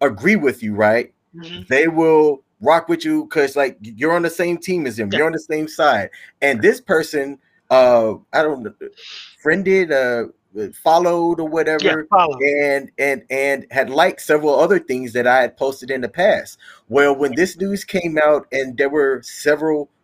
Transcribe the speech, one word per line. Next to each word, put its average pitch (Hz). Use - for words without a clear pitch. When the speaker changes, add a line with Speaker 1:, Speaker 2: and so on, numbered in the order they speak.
Speaker 1:
agree 139
with 143
you, 107
right? 107
Speaker 2:
Mm-hmm. 170
Speaker 1:
They 143
will 160
rock 165
with 165
you 156
'cause, 139
like, 139
you're 117
on 175
the 165
same 170
team 170
as 110
them. 104
Speaker 2:
Yeah. 156
Speaker 1:
You're 156
on 160
the 160
same 156
side. 131
And 135
this 233
person, 147
uh, 123
I 151
don't 143
know, 104
friended, 185
uh, 123
followed 170
or 160
whatever, 156
Speaker 2:
Yeah, 175
followed. 160
Speaker 1:
and, 143
and, 139
and 135
had 127
liked 165
several 151
other 175
things 127
that 120
I 127
had 123
posted 135
in 135
the 120
past. 165
Well, 143
when 135
this 185
news 196
came 170
out 151
and 131
there 139
were 139
several 151